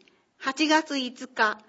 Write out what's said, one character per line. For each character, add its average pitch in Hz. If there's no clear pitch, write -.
八 269
月 311
五 254
日、 214